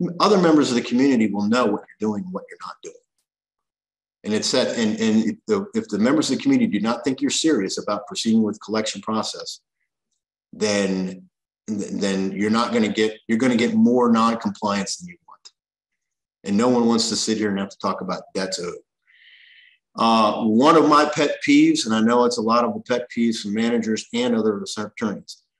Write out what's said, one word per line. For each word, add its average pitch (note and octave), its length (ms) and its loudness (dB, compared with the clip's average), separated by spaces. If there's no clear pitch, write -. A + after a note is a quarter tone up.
other G3 200 4
members D#3 320 4
of A#2+ 40 0
the A#2 80 0
community A#2+ 460 2
will G2+ 180 -2
know A#2+ 180 2
what G#2 180 -2
you're - 280 -6
doing G2+ 140 -6
and F#2 80 -12
what G2 180 -10
you're F2+ 160 -20
not E2+ 160 -14
doing. - 120 -18
And G#2+ 100 -4
it's G#2 160 -2
that, B2 260 0
and, A2 240 0
and A2 300 2
if - 60 -6
the, G2+ 260 0
if - 160 -4
the G#3 100 -4
members C#4+ 300 2
of B3+ 100 -2
the - 40 -12
community B2+ 280 2
do G2 100 -2
not A2+ 240 -2
think C3 160 -2
you're C#3 100 -2
serious A#2 480 -2
about G#2 280 -6
proceeding A2+ 360 0
with G3 180 -2
collection G#3+ 400 -6
process, - 600 -8
then, G2+ 760 -2
then F#2+ 640 -4
you're G2+ 180 -2
not A2+ 220 0
gonna A2 160 2
get, A2 300 -2
you're A2+ 100 0
gonna B2 180 2
get A2+ 180 0
more A#2+ 360 4
non-compliance A2 880 0
than F3 120 -16
you F3 80 -20
want. - 260 -20
And G2+ 120 -2
no A#2+ 120 2
one A#2+ 180 4
wants A2+ 240 2
to G#2 60 -4
sit G#2+ 220 -2
here G#2 120 0
and G2 80 -2
have G2 120 -6
to - 80 -20
talk F#2+ 240 -4
about F2+ 200 -8
debts F#2+ 240 -6
owed. F2 160 -8
Uh, A2+ 480 2
one B2 320 6
of D3 120 6
my D3 260 4
pet C#3+ 220 -2
peeves, D3 400 4
and A2 80 -2
I A2 60 2
know A#2+ 240 4
it's A#2+ 140 0
a A2+ 40 -2
lot A#2 220 2
of A2 100 -4
the G#2 60 -10
pet A#2+ 340 -4
peeves A#2 260 0
from G#2 140 -6
managers A2 580 -2
and A#2+ 220 0
other G#2+ 280 0
attorneys, G#2 800 -8